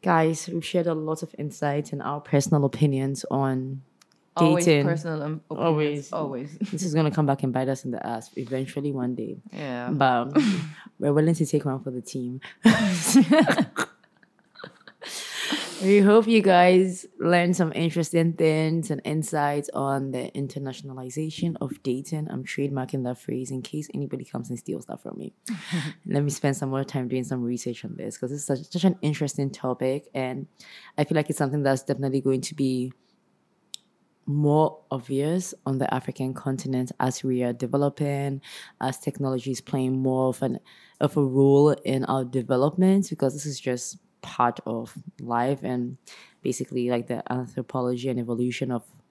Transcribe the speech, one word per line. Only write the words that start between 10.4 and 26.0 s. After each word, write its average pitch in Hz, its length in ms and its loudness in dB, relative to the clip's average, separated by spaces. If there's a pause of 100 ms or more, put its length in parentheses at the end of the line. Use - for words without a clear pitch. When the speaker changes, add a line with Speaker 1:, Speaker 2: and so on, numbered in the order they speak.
Speaker 2:
<laughs> - 340 -18
Speaker 1:
we're 143 120 2
willing 156 220 4
to 160 120 0
take 147 180 0
one 131 160 -2
for 135 100 -8
the 123 100 -8
team. 127 400 -8 (240)
<laughs> 226 920 6 (2250)
We 202 200 8
hope 208 260 8
you 226 160 6
guys 185 640 6 (140)
learned 175 340 4
some 160 180 2
interesting 165 600 2
things 160 580 2
and 143 140 -2
insights 147 680 -2
on 135 380 -2
the 127 240 -6
internationalization 139 1300 -8
of - 240 -6
dating. 143 480 -4
I'm 131 120 -6
trademarking 135 600 -4
that 123 140 -4
phrase 127 340 -8
in 131 100 -6
case 151 320 -8
anybody 135 300 -6
comes - 260 -10
and 120 80 -6
steals - 280 -10
that - 140 -12
from - 180 -14
me. - 160 -12 (360)
<laughs> 151 360 -6